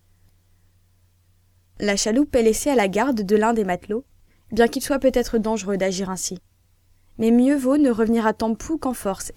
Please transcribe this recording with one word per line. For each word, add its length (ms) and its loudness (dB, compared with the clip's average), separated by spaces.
La 160 0
chaloupe 400 0
est 80 4
laissée 260 2
à 60 2
la 120 4
garde 340 0
de 140 0
l'un 180 4
des 100 0
matelots, 420 -6
bien 160 4
qu'il 160 -4
soit 160 -2
peut-être 380 0
dangereux 400 -4
d'agir 320 -4
ainsi. 280 -8
Mais 140 2
mieux 240 4
vaut 220 2
ne 120 4
revenir 380 0
à 60 0
Tampu 440 -4
qu'en 160 -4
force 440 -8